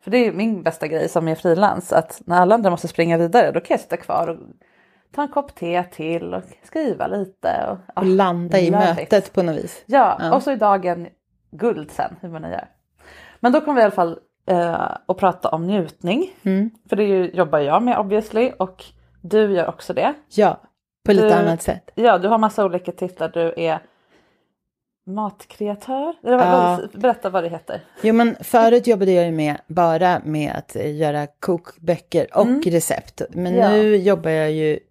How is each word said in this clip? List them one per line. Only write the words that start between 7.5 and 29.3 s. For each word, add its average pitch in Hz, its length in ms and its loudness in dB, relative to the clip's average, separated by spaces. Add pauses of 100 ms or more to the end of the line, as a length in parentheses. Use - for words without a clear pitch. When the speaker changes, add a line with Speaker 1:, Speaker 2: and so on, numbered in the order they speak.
Speaker 1:
Och, - 60 -6
Speaker 2:
Och 190 40 0
landa 185 540 2
i 180 120 2
Speaker 1:
love 190 200 2
it. 170 60 -2
Speaker 2:
mötet 190 360 0
på 190 100 0
något 165 120 -2
vis. - 300 -12
Speaker 1:
Ja, 226 340 2
Speaker 2:
Ja. 165 160 0
Speaker 1:
och 294 80 0
så 294 80 -4
är 269 40 -2
dagen 180 520 0 (440)
guld 156 400 -4
sen, - 300 -6
hur 180 80 -14
man 160 120 -14
nu 160 80 -12
gör. - 180 -10 (720)
Men 240 120 2
då 302 100 2
kommer 294 140 -4
vi 247 60 4
i - 20 8
alla 208 80 4
fall, 170 280 -2 (260)
eh, 170 360 0 (260)
att 185 100 -2
prata 175 320 0
om 165 180 -4
njutning. 196 640 -4 (100)
Speaker 2:
Mm. 196 260 0 (200)
Speaker 1:
För 220 60 0
det 208 80 0
är 208 40 0
ju, 185 240 0
jobbar 160 280 0
jag 151 240 0
med 247 140 0
obviously, 214 640 -2
och 190 240 -8 (380)
du 208 300 2
gör 175 180 0
också - 240 -10
det. 233 200 0 (220)
Speaker 2:
Ja, 208 260 2 (440)
på 214 80 2
lite 214 140 6
Speaker 1:
Du, 202 60 6
Speaker 2:
annat 170 280 2
sätt. - 340 -8
Speaker 1:
ja, 220 220 4
du 180 100 0
har 226 100 2
massa 214 280 0
olika 180 260 -4
titlar. 175 420 -6
Du 165 240 -2
är 165 220 -2 (1300)
Matkreatör? 208 1040 -8 (100)
Eller 247 140 2
vad, 247 100 4
Speaker 2:
Ja. 180 320 4 (140)
Speaker 1:
vad, 190 80 -14
berätta 233 280 0
vad 180 140 -2
det 170 60 -4
heter. 165 320 -12 (200)
Speaker 2:
Jo, 220 120 2
men 233 260 2
förut 233 480 4
jobbade 196 240 2
jag 175 140 4
ju 170 60 -4